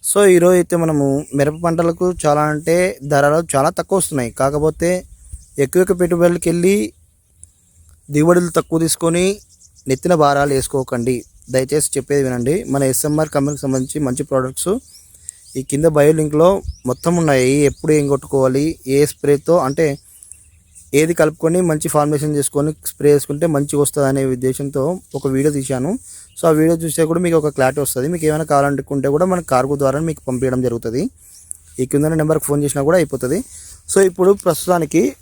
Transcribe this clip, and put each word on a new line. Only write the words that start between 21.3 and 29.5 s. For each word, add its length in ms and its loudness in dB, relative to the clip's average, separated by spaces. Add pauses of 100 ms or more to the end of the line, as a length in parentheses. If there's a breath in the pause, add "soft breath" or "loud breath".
మంచి 240 -2
ఫార్మేషన్ 440 0
చేసుకొని 340 -2 (180)
స్ప్రే 240 0
చేసుకుంటే 320 0 (100)
మంచిగా 280 -2
వస్తుంది 260 0
అనే 120 0 (120)
ఉద్దేశంతో 500 -4 (340)
ఒక 160 -8
వీడియో 220 2
తీశాను. 340 -4 (480 loud breath)
So, 120 -10
ఆ 100 4
వీడియో 240 4
చూస్తే 260 -2
కూడా 160 0
మీకు 140 2
ఒక 160 -2
క్లారిటీ 300 0
వస్తుంది. 280 -4
మీకు 160 -6
ఏమైనా 220 -2
కావాలనుకుంటే 640 0
కూడా 160 2
మన 80 0 (120)